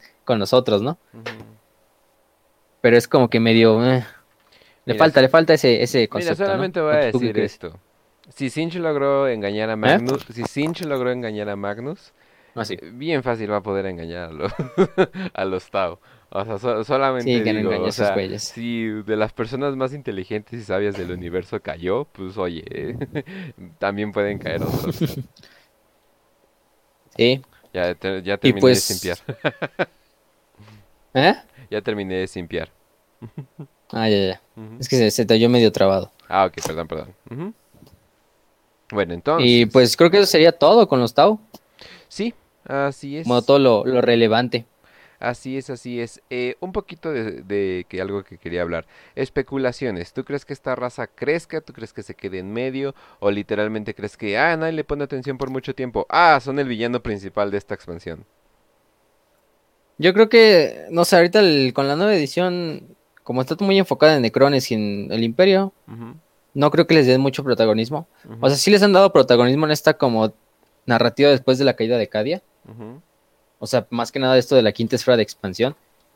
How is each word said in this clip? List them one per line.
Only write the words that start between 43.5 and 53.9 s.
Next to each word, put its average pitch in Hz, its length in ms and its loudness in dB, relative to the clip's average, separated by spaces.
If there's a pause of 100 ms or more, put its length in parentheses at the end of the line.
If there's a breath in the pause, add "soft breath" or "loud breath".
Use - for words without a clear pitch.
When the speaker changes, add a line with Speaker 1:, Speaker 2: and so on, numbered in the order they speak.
Speaker 1:
lo, 123 280 4
lo 127 160 2
relevante. 117 640 2 (520 soft breath)
Speaker 2:
Así 131 380 -8
es, 135 140 -10
así 120 320 -10
es. - 260 -12
Eh, 123 320 -6
un 185 120 -10
poquito 175 380 -10
de, 110 300 -6
de 92 480 -4
que 92 140 -10
algo 98 220 -6
que - 120 -20
quería 87 240 -8
hablar. 85 240 -6 (320 soft breath)
Especulaciones. 131 960 -6
¿Tú 131 100 -10
crees 143 220 -10
que - 80 -16
esta 135 220 -8
raza 123 320 -8
crezca? 156 560 -6
¿Tú - 100 -20
crees 113 220 -18
que 110 80 -14
se - 120 -18
quede 92 260 -10
en 95 120 -12
medio? 131 420 -6 (260 soft breath)
¿O 101 100 0
literalmente 107 640 -4